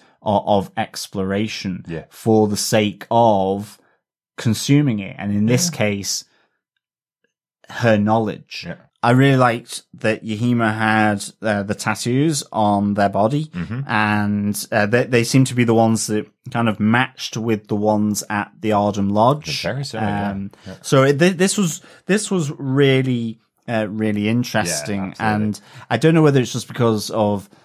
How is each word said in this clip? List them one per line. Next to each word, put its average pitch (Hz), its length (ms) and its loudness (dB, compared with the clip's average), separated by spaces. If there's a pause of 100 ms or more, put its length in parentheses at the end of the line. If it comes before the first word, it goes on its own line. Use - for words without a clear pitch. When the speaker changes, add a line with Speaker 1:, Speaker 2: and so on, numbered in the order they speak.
(240)
Speaker 1:
of, 104 240 0
of 98 280 2
exploration 98 1120 -6
Speaker 2:
Yeah. 80 220 -10
Speaker 1:
for 110 380 2
the 101 100 -4
sake 104 540 -2
of 101 680 0 (600)
consuming 135 600 2
it. 95 200 -10
And 101 120 -4
in 101 140 0
this 147 260 0
Speaker 2:
Yeah. 139 60 -10
Speaker 1:
case, 101 460 -2 (1500)
her 113 280 2
knowledge. 107 720 -2
Speaker 2:
Yeah. 82 80 -12 (260)
Speaker 1:
I 120 100 4
really 135 260 6
liked 120 460 0 (120)
that 110 280 -2
Yahima 113 520 0
had, 107 480 2 (180)
uh, 104 220 -2
the 101 120 -4
tattoos 135 760 -2
on 101 440 2
their 101 140 2
body, 110 360 0
Speaker 2:
Mm-hmm. 107 420 -8
Speaker 1:
and, 104 840 -2
uh, 104 160 2
they, 120 160 2
they 120 200 2
seem 131 220 4
to 123 100 -4
be 123 80 2
the 113 120 2
ones 113 320 2
that 107 180 -2 (260)
kind 117 160 -2
of 104 120 -2
matched 117 580 0
with 110 300 -2
the 110 80 -4
ones 104 540 0
at 104 300 -4
the 110 120 -4
Ardham 101 400 0
Lodge. 135 500 0
Speaker 2:
The 85 60 -4
Paris, 135 260 -6
yeah, 110 140 -6
yeah. 101 240 -4
Speaker 1:
Um, 98 200 -8 (140)
Speaker 2:
Yeah. 95 160 -16
Speaker 1:
so 135 220 4
it, 139 160 4
th-, 180 180 2
this 190 200 0
was, 175 240 -2 (260)
this 196 240 -2
was 165 260 -2
really, 131 840 2 (280)
uh, 110 220 -2
really 107 380 -2
interesting. 101 720 -2
Speaker 2:
Yeah, 95 100 -6
absolutely. 107 340 -2
Speaker 1:
And 104 160 -4 (300)
I 117 60 2
don't 160 180 4
know 160 80 6
whether 139 180 4
it's 113 120 -4
just 120 140 -8
because 113 440 0
of 104 360 -2 (180)